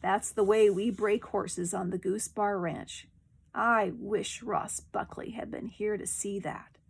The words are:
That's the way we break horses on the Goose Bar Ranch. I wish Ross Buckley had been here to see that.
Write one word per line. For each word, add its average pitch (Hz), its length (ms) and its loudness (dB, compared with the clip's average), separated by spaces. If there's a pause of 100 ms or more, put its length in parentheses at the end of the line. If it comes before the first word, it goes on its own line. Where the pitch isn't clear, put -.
That's 302 280 0
the 214 140 2
way 214 240 8
we 202 220 4
break 208 360 2
horses 180 460 -2
on 180 180 -2
the 185 80 -2
Goose 190 300 -2
Bar 208 300 0
Ranch. - 500 -6 (460)
I 220 420 4
wish 202 460 -4
Ross - 380 -4
Buckley - 500 -6
had 226 200 -8
been - 180 -8
here 208 280 -4
to - 100 -6
see 202 340 -4
that. - 380 -10 (120)